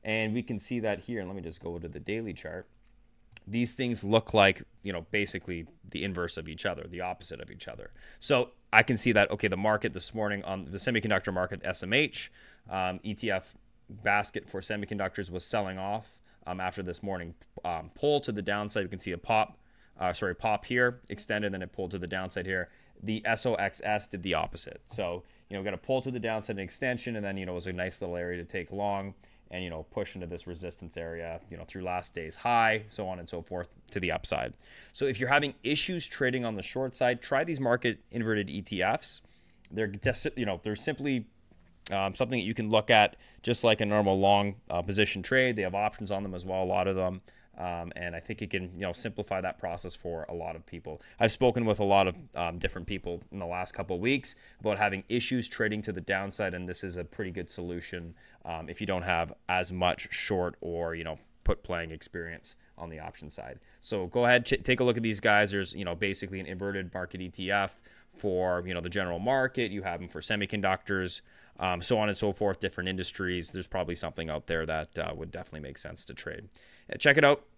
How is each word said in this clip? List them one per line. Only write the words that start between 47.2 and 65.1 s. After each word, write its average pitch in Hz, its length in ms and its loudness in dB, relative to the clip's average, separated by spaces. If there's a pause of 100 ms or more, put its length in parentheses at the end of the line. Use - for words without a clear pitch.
Um, 85 380 -6
and 87 180 -6
I 85 60 -8
think - 220 -8
it 101 80 -6
can, 95 140 -2 (100)
you 90 80 -8
know, 90 100 -2
simplify 98 480 -4
that 92 160 -4
process 87 380 -6
for 85 340 -6
a - 60 -8
lot 82 220 -6
of 85 100 -14
people. 78 340 -12 (180)
I've 113 140 6
spoken 120 320 6
with 107 160 4
a 104 40 4
lot 98 220 8
of, 90 120 -2 (160)
um, 85 240 -2
different 85 280 -2
people 87 360 -6 (100)
in 98 60 -8
the 90 80 -6
last 90 260 -4
couple 92 240 -4
of 87 60 -2
weeks 131 320 2 (260)
about 104 160 0
having 98 320 2
issues 120 400 0
trading 107 320 0
to 104 120 -6
the 90 100 -6
downside, 98 500 0
and 90 160 -6
this 90 160 -6
is 90 140 -6
a 87 60 -4
pretty 92 260 -6
good 87 180 -8
solution, 87 680 -8 (300)
um, 82 240 -8
if 87 100 -12
you 107 80 -4
don't 92 180 0
have 85 280 0 (160)
as 90 240 0
much 90 380 2
short 90 500 -2
or, 85 340 -4
you 82 80 -8
know, 80 160 -6 (260)
put - 180 4
playing 85 300 -4
experience 85 640 -10 (200)
on 82 140 -10
the 78 80 -10
option 78 320 -12
side. - 280 -12 (220)
So 98 260 -2
go 120 200 2
ahead, 123 180 8
ch-, - 180 2
take 127 180 4
a 127 40 6
look 120 140 6
at 117 40 -2
these 110 180 0